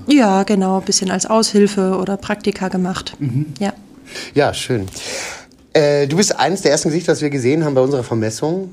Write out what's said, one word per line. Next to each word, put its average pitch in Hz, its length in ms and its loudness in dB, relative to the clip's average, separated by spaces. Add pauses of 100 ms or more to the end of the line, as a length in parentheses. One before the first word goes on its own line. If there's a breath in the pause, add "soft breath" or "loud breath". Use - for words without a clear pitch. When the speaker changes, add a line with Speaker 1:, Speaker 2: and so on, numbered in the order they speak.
(120)
Speaker 1:
Ja, 202 300 4
genau, 190 360 2
ein 185 60 -6
bisschen - 260 -2
als 185 160 -2
Aushilfe 202 720 2
oder 196 180 -4
Praktika 202 520 -4
gemacht. 185 500 -4
Speaker 2:
Mhm. 143 280 -2 (140)
Speaker 1:
Ja. 196 120 -2 (640 loud breath)
Speaker 2:
Ja, 123 200 2
schön. 107 320 -4 (840 loud breath)
Äh, 147 340 4
du 147 100 0
bist 202 220 2
eines 180 240 0
der 151 80 4
ersten 147 200 2
Gesichter, 165 220 0
das 143 80 -2
wir 147 100 0
gesehen 139 340 2
haben 143 100 0
bei 131 60 4
unserer 131 240 2
Vermessung. 147 680 -2